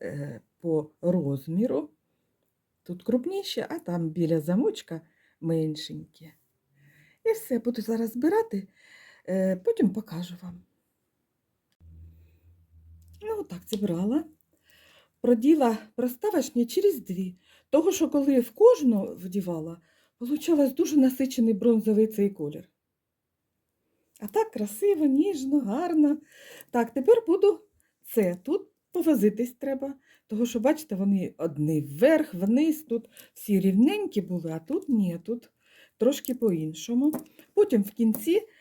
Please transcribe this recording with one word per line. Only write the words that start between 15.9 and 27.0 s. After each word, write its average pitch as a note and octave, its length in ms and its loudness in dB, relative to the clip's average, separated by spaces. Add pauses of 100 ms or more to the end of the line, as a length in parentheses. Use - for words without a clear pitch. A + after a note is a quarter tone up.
проставочні B3+ 680 -2
через F#4 360 0
дві. F#3 340 -8 (340)
Того, D#4+ 220 4
що D#4+ 180 0
коли C#4 300 2
в A#3+ 120 0
кожну D4 640 4
вдівала, E3+ 680 -8 (360)
получалось C#4+ 560 0
дуже D#4+ 240 0
насичений C4 560 2
бронзовий A3 540 2
цей G#3 220 0
колір. D#3 400 -10 (1500)
А G#3 80 -12
так A4 240 -2
красиво, D#4 540 0
ніжно, C#4+ 540 2
гарно. D4 580 2 (540)
Так, A#3 220 0
тепер G#4+ 340 4